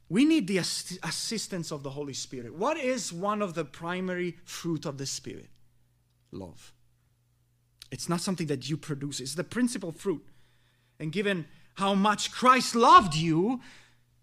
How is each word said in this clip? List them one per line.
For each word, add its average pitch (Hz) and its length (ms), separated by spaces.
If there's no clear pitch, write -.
we 214 160
need 311 220
the 190 120
ass-, - 440
assistance 190 680
of 147 120
the 139 80
Holy 143 220
Spirit. 117 400
What 247 240
is 254 340
one 202 300
of 185 120
the 160 120
primary 180 760
fruit - 420
of 139 120
the 135 80
Spirit? - 440
Love. 90 420
It's - 180
not 170 120
something 175 260
that 135 220
you 156 80
produce. 143 420
It's 131 160
the 175 80
principal 202 480
fruit. 165 340
And 156 120
given 190 340
how 196 180
much 208 380
Christ 254 440
loved 233 400
you, 170 460